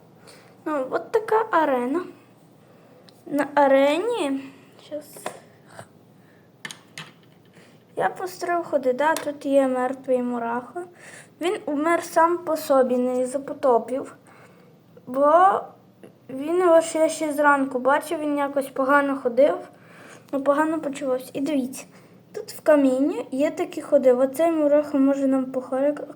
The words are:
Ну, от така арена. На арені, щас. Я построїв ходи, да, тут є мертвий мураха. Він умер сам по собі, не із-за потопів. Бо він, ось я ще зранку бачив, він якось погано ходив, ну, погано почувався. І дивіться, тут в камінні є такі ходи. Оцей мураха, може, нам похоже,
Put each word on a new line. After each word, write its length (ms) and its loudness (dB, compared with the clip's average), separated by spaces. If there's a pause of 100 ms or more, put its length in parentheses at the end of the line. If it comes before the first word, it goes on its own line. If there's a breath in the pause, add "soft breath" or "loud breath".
(640 loud breath)
Ну, 240 -4
от 220 -6
така 400 0
арена. 500 0 (1200 loud breath)
На 300 -4
арені, 1000 2 (340 loud breath)
щас. 300 -14 (2750 soft breath)
Я 140 -2
построїв 540 -4
ходи, 300 0
да, 200 2
тут 320 -6
є 220 4
мертвий 540 -2
мураха. 600 -6 (580 loud breath)
Він 240 -2
умер 380 0
сам 340 2
по 200 -4
собі, 400 2
не 220 -2
із-за 200 -4
потопів. 760 -2 (920 soft breath)
Бо 540 4 (680)
він, 400 0
ось 260 6
я 140 4
ще 240 -4
зранку 460 2
бачив, 400 0
він 180 -2
якось 320 -4
погано 480 0
ходив, 400 2 (720 loud breath)
ну, 120 -6
погано 360 0
почувався. 540 -6
І 80 -6
дивіться, 440 -4 (480 soft breath)
тут 180 -12
в 100 -18
камінні 720 2
є 200 0
такі 300 -8
ходи. 320 4
Оцей 380 0
мураха, 460 2
може, 300 2
нам 180 0
похоже, 500 -4 (200)